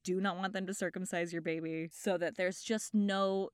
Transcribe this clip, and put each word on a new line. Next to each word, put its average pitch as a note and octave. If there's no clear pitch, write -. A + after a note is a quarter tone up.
do F#3
not F#3+
want F#3+
them F#3+
to F#3+
circumcise F3+
your E3+
baby, D#3+
so -
that E3
there's F#3
just -
no, G3